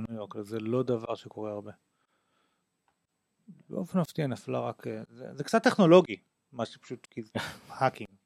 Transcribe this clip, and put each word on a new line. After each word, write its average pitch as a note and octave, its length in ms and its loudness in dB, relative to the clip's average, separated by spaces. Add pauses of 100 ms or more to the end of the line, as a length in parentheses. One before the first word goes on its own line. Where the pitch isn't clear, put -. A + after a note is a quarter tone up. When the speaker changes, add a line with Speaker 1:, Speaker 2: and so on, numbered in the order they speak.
Speaker 1:
ניו A#2 80 -10
יורק, G2+ 240 -10
זה G#2+ 200 -8
לא A#2 220 0
דבר A#2 320 -2
שקורה G#2+ 380 -10
הרבה. G#2 200 -10 (2000)
באופן F#3 300 -4
מפתיע D#3 260 -2
נפלה B2+ 340 -4
רק, A#2+ 260 -8
אה, A2 220 -8
זה, B2 260 -16
זה C#3 100 -8
קצת A3+ 180 0
טכנולוגי, F3 540 8 (360)
מה A#2+ 140 -4
שפשוט, - 400 -14
כי - 160 -12
זה G#2+ 120 -16
Speaker 2:
<laughs> - 340 -8
Speaker 1:
האקינג. B2 400 -2 (160)